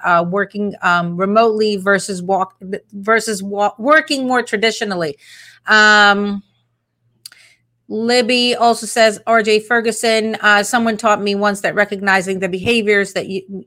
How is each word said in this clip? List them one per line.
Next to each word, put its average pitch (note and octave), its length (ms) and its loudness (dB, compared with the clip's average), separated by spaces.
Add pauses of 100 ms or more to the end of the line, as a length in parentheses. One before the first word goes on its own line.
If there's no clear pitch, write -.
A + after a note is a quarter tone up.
uh, F3 240 2
working, G3+ 540 -4
um, F3 340 -2
remotely G#3+ 640 0
versus F#3+ 460 -2
walk, F#3+ 340 -4 (340)
versus G#3+ 520 -2
wa-, G3+ 340 -4
working C#4+ 500 0
more B3+ 160 0
traditionally. G#3 720 -4 (520)
Um, G3+ 760 4 (1500)
Libby A#3+ 640 0
also A3+ 320 0
says, A3 400 2
"R A3+ 160 2
J G#3+ 180 2
Ferguson, A3 800 -2
uh, G#3 220 4
someone A3+ 340 0
taught G#3 240 2
me G3+ 140 -2
once G3+ 260 -2
that D#3+ 140 -2
recognizing F#3+ 640 -2
the F#3 100 -4
behaviors G3+ 640 0
that - 160 -6
you, F#3+ 380 -10